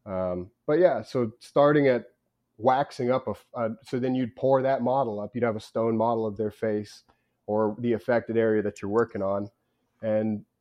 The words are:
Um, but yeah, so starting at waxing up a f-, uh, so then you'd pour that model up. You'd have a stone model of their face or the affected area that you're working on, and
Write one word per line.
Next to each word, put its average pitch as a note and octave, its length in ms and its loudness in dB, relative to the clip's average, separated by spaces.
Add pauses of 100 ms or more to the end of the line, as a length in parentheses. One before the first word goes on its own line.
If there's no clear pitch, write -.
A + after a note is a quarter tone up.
Um, F#2 460 -4 (140)
but D3+ 140 2
yeah, D#3 240 4
so A#2+ 360 -2
starting D3 480 4
at A#2 200 0 (500)
waxing B2+ 540 0
up B2+ 160 -2
a A2 40 -4
f-, - 220 -10
uh, A#2 160 -4 (140)
so B2+ 160 -6
then B2+ 160 -2
you'd B2+ 200 -4
pour C3+ 280 2
that C3 180 0
model B2 380 0
up. G#2 140 -10
You'd A#2+ 100 -2
have A2+ 120 0
a G#2+ 60 -8
stone A2+ 340 -2
model A2+ 300 0
of G#2 120 -6
their G#2+ 140 -2
face G#2 520 -6 (440)
or G#2+ 320 0
the A#2+ 140 0
affected A2+ 440 -2
area A2 260 2
that G2+ 180 -6
you're G2+ 100 -6
working A2+ 300 0
on, G2+ 280 -2 (520)
and G#2+ 420 -2 (180)